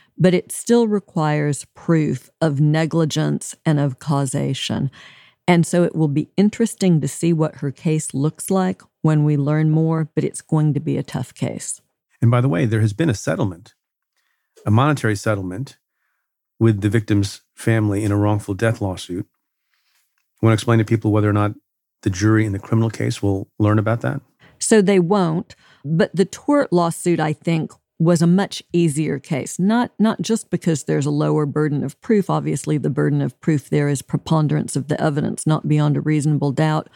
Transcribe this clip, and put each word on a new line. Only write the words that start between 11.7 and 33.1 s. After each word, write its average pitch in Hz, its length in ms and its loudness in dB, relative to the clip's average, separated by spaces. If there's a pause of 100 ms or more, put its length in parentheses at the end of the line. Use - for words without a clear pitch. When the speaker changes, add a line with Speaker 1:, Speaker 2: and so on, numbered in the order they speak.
Speaker 2:
And 117 100 4
by 120 100 2
the 127 80 2
way, 160 180 0
there 110 140 0
has 107 120 2
been 160 180 0
a 113 40 0
settlement, 101 600 -6 (920)
a 107 60 -2
monetary 123 460 2
settlement 101 600 -6 (840)
with 110 220 4
the 104 80 2
victim's 104 540 0 (120)
family 107 480 0
in 107 80 0
a 101 60 2
wrongful 104 380 0
death 113 260 -2
lawsuit. 92 480 -6 (1120)
Want 110 80 6
to 110 40 4
explain 113 240 0
to 110 60 0
people 110 280 0
whether 107 160 2
or 101 60 0
not 104 180 0 (500)
the 104 80 0
jury 107 340 2
in 104 80 -4
the 98 60 -4
criminal 113 320 0
case 117 320 -6
will 101 260 -2 (100)
learn 104 200 2
about 110 220 -2
that? 127 200 -4 (380)
Speaker 1:
So 220 220 4
they 196 180 4
won't, 175 560 0 (300)
but 160 320 0
the 190 80 4
tort - 480 -2
lawsuit, 170 480 0
I 156 120 0
think, 160 400 -4 (260)
was 165 220 4
a 170 60 4
much 180 360 2 (100)
easier 156 460 0
case, - 400 -6
not, 220 400 0
not 220 220 0
just 220 300 -4
because 165 340 -2
there's 151 220 -2
a 147 40 -2
lower 151 360 0
burden 151 360 -2
of 139 200 -8
proof. 208 260 2
Obviously, 151 480 -2
the 151 140 -2
burden 147 320 0